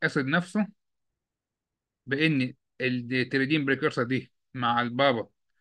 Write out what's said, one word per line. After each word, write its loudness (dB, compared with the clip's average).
اسيد 0
نفسه، 0
بان 2
التريدين 0
بريكورسر 0
دي -4
مع 0
البابا 0